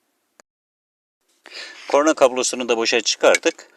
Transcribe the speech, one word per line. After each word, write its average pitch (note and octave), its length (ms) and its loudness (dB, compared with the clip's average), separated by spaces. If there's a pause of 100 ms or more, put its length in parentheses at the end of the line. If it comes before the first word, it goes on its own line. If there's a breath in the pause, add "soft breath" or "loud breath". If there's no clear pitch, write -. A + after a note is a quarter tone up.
(1900 loud breath)
Korna D3 260 2
kablosunu B2+ 540 0
da A#2+ 80 0
boşa A2+ 240 -2
çıkarttık. - 760 0